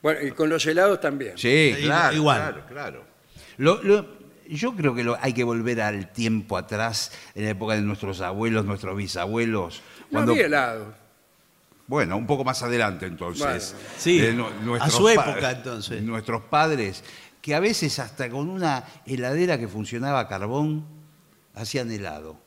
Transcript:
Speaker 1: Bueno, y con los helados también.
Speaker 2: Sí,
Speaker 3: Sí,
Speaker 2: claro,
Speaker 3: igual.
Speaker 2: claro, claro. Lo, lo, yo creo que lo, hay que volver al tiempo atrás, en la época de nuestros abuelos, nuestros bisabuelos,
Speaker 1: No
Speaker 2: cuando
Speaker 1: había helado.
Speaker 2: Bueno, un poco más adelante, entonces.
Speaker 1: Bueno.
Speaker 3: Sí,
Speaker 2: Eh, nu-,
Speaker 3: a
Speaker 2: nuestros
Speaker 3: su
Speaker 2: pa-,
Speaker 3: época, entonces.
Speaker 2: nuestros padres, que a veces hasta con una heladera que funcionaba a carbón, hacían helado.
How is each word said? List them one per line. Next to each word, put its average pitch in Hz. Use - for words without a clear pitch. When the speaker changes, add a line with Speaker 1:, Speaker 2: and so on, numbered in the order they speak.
Speaker 1:
Bueno, 151
y 135
con 156
los 160
helados 180
también. 139
Speaker 2:
Sí, 135
Speaker 3:
Sí, -
Speaker 2:
claro, 151
Speaker 3:
igual. 147
Speaker 2:
claro, 151
claro. 123
Lo, 160
lo, 202
yo 160
creo 147
que 120
lo, 120
hay 131
que 123
volver 117
al 104
tiempo 110
atrás, 110
en 104
la 107
época 107
de 104
nuestros 101
abuelos, 107
nuestros 98
bisabuelos, 101
Speaker 1:
No -
Speaker 2:
cuando 226
Speaker 1:
había 196
helado. 117
Speaker 2:
Bueno, 123
un 113
poco 131
más 127
adelante, 107
entonces. 87
Speaker 1:
Bueno. -
Speaker 3:
Sí, 170
Speaker 2:
Eh, 117
nu-, 120
Speaker 3:
a 104
Speaker 2:
nuestros 120
Speaker 3:
su 170
Speaker 2:
pa-, 220
Speaker 3:
época, 127
entonces. 117
Speaker 2:
nuestros 113
padres, 147
que 143
a 156
veces 185
hasta 120
con 139
una 165
heladera 135
que 117
funcionaba 120
a 135
carbón, 143
hacían 117
helado. 80